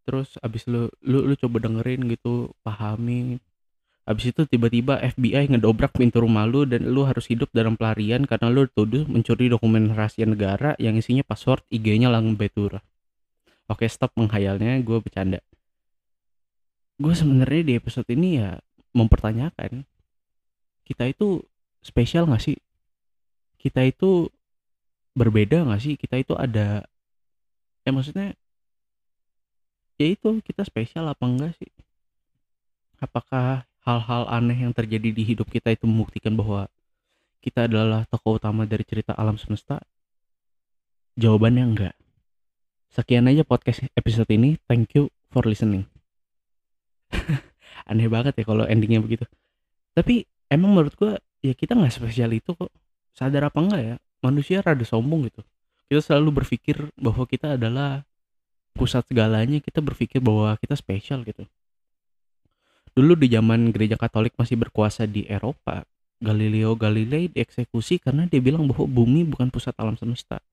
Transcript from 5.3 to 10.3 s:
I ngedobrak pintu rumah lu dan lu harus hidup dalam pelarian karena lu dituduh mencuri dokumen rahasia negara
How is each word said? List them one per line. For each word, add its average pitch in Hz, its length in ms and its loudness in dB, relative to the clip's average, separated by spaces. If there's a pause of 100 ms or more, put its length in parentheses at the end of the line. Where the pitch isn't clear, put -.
I 143 80 2
ngedobrak 113 480 2
pintu 120 320 4
rumah 107 240 4
lu 139 160 2
dan 120 160 -2
lu 135 240 0
harus 123 240 -2
hidup 120 240 0
dalam 113 240 2
pelarian 110 480 0
karena 117 240 0
lu 135 160 4
dituduh 117 400 0
mencuri 120 400 2
dokumen 110 480 4
rahasia 107 320 -2
negara 104 560 0